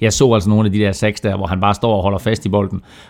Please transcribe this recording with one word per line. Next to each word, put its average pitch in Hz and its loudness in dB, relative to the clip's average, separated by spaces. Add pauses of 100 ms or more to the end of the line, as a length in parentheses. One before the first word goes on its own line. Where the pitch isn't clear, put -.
Jeg 110 2
så 127 4
altså 101 2
nogle 107 4
af 98 0
de 104 0
der 101 2
sacks 107 -4
der, 98 -2
hvor 95 -4
han 92 -4
bare 101 2
står 110 0
og 95 -2
holder 98 0
fast 110 -4
i - -2
bolden. 98 -2 (300)